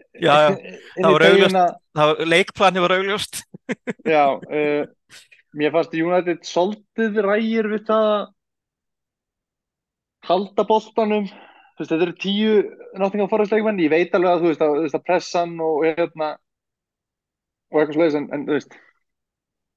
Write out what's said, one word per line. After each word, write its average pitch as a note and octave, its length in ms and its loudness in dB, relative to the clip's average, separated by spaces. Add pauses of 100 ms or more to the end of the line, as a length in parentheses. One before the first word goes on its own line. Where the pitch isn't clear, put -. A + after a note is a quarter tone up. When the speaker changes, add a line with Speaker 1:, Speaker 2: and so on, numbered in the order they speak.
(120)
Speaker 1:
Já, D3+ 220 0
já. D3+ 160 4
Speaker 2:
inn C#3+ 100 -2
í - 140 -20 (200)
Speaker 1:
Það E3 200 2
var D#3 120 6
augljóst. G3 180 6
Speaker 2:
teigina. F#3 200 2 (280)
Speaker 1:
Það D3+ 180 2
var, D#3 160 -2
leikplanið F3+ 580 2
var F3+ 120 2
augljóst. G3 440 -4 (340)
<laughs> - 400 -4
Speaker 2:
Já, D3 100 4 (240)
eh, D3 720 -6 (320)
mér D3 220 -2
fannst E3 200 0
United E3+ 500 -2
svolítið G#3+ 800 -4
rægir A3 480 0
við G#3+ 160 -4
það A3 240 2
að G#3 140 -2 (2000)
halda G3 420 -2
boltanum. G#3+ 640 -2
Þú - 540 -20
veist, C#3 80 -8
þetta E3 160 2
eru E3+ 100 -8
tíu G#3+ 380 0 (420)
Nottingham G3 340 -2
Forest G#3+ 220 0
leikmenn. G#3+ 260 0
Ég D3+ 140 2
veit F3+ 240 2
alveg F3+ 160 2
að, E3 100 0
þú E3+ 80 2
veist, D#3 140 -2
að, D3 80 2
þú D#3 140 -2
veist, D3+ 100 -4
að - 100 -20
pressan F3 520 -2
og, D#3+ 260 -2
hérna, D#3+ 460 -4 (1400)
og D#3 80 -2
eitthvað D3+ 160 -2
svoleiðis, D#3 240 2
en, C3+ 100 -8
en, C#3 200 -8
þú D3+ 80 0
veist. - 180 -12 (1000)